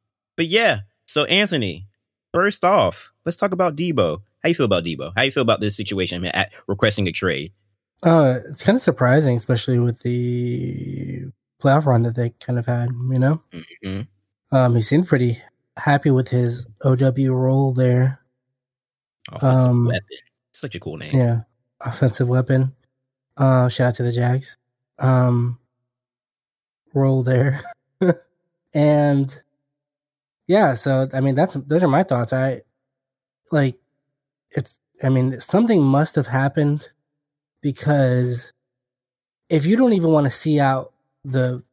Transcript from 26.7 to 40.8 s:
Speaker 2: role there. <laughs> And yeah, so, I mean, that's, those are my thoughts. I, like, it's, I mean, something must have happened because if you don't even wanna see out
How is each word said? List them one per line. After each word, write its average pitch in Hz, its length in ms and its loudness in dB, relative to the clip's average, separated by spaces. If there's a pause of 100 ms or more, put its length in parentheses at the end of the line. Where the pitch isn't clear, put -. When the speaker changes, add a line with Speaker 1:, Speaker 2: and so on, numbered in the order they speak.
Speaker 2:
role 135 300 2
there. 131 380 2 (400)
<laughs> 180 120 4 (600)
And 147 680 2 (1080)
yeah, 170 280 2
so, 135 380 0
I 135 60 -2
mean, 135 160 0
that's, 160 200 0
those 147 280 0
are 160 60 4
my 151 140 4
thoughts. 120 280 -2
I, 131 300 -2 (920)
like, 139 260 0 (720)
it's, - 300 -8 (240)
I 135 60 2
mean, 131 320 0
something 208 420 2
must 139 320 2
have 143 120 -2
happened 143 600 -2 (720)
because 127 920 0 (960)
if 151 160 0
you 196 100 2
don't 247 160 4
even 165 200 2
wanna 143 200 2
see 151 260 0
out 135 360 0 (320)